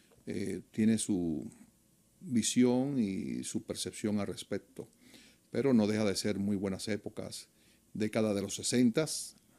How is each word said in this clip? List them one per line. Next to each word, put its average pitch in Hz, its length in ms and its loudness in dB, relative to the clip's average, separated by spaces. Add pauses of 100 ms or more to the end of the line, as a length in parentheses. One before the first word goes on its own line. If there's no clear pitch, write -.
(260)
eh, 92 340 -4 (100)
tiene 110 280 4
su, 85 520 -2 (760)
visión 127 760 2
y 92 460 -2
su - 180 -6
percepción - 580 -4
al 98 60 -4
respecto. - 600 -8 (640)
Pero 127 240 2
no 107 120 6
deja 107 180 2
de 95 120 2
ser 101 220 -2
muy 101 180 0
buenas 95 320 -4
épocas, - 600 -8 (460)
década 107 400 0
de 101 80 -2
los 98 120 -6
sesentas, 127 840 2 (220)